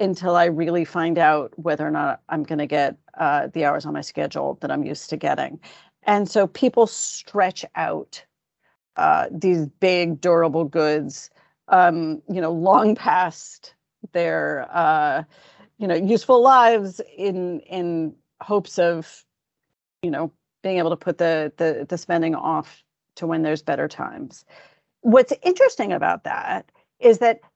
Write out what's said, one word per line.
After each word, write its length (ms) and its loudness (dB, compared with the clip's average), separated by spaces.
until 340 -2
I 100 6
really 380 -2
find 340 -2
out 380 2
whether 320 -4
or 40 -4
not 360 -4
I'm 160 -6
gonna 240 -6
get, 300 -2
uh, 360 0
the 100 -2
hours 220 -2
on 80 -8
my 80 -8
schedule 580 -6
that 100 -10
I'm 140 -4
used 280 -10
to 40 -6
getting." 420 -4
And 260 0
so 180 2
people 400 2
stretch 760 -6
out, 460 -8
uh, 340 4
these 340 0
big 400 0
durable 460 2
goods, 640 -2
um, 580 2
you 140 -4
know, 100 -2
long 440 4
past 800 -4
their, 600 -2
uh, 520 0
you 120 -6
know, 60 2
useful 460 4
lives 600 4
in, 420 -4
in 560 -6
hopes 400 -4
of, 460 -2
you 60 -4
know, 220 -4
being 140 -2
able 120 0
to 60 -2
put 220 -6
the, 400 0
the, 320 -2
the 80 -6
spending 360 -2
off 480 -6
to 120 -8
when 140 -2
there's 200 -2
better 280 -4
times. 560 -14
What's 400 6
interesting 500 2
about 320 -2
that 480 -8
is 160 8
that 240 0